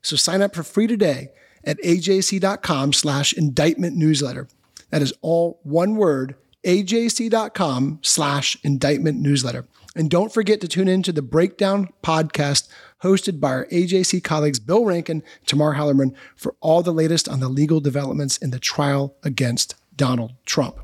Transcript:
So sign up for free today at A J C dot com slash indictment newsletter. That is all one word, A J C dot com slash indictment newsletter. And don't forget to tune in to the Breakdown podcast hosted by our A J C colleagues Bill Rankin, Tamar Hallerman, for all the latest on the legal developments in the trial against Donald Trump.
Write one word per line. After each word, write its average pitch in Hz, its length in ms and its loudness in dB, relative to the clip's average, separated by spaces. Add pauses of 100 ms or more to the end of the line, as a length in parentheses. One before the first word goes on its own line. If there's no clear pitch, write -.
So - 120 -6
sign 185 280 2
up 196 100 -2
for 170 80 -8
free 208 240 0
today 170 440 0 (340)
at 156 200 -4
A 175 140 4
J 190 240 2
C 190 180 -2
dot 190 240 -2
com 139 300 0
slash 143 400 0
indictment 160 640 0
newsletter. 139 500 0 (420)
That 151 120 0
is 135 200 -2
all 170 420 0
one 175 340 0
word, 139 380 0 (280)
A 185 180 2
J 226 280 0
C 226 180 -2
dot 220 260 0
com 143 480 0
slash 143 600 -2
indictment 143 560 0
newsletter. 127 480 -2 (260)
And 156 160 -2
don't 190 240 0
forget 214 280 0
to 180 80 -8
tune 185 180 0
in 185 160 2
to 185 80 -4
the 151 100 -2
Breakdown 190 680 0 (120)
podcast 151 680 -2 (340)
hosted 185 380 0
by 147 80 0
our 131 200 -4
A 175 160 2
J 185 180 0
C 180 180 0
colleagues 151 380 0
Bill 180 260 2
Rankin, 170 380 -2 (220)
Tamar 147 300 2
Hallerman, 139 400 2 (220)
for - 240 -8
all 165 220 4
the 170 100 0
latest 160 340 2
on 131 140 -4
the 131 80 -2
legal 151 320 2
developments 139 560 -2
in 143 140 -4
the 127 80 -6
trial 139 640 -2
against 120 520 -2 (180)
Donald 123 420 -2 (100)
Trump. - 380 -4